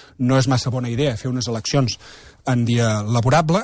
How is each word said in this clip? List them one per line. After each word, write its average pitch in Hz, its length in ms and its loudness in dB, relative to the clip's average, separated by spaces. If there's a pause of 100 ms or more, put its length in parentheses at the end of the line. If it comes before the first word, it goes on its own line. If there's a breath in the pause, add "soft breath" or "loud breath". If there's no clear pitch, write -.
(200 loud breath)
no 131 180 2
és 131 100 2
massa 127 220 0
bona 123 200 -4
idea 120 280 -2
fer 131 120 -6
unes 123 180 -4
eleccions 120 500 -2 (480 loud breath)
en 120 200 0
dia 117 380 2
laborable, 143 600 2